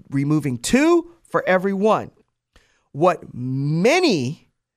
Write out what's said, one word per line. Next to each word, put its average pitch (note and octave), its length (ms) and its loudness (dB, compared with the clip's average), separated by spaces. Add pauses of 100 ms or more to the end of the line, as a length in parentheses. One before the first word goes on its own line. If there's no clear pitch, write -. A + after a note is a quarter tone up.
removing C#3+ 480 -2
two D#4+ 540 2 (180)
for - 180 -2
every F#3 260 0
one. F#3+ 360 0 (840)
What E3+ 440 -2
many D3+ 1120 -2 (280)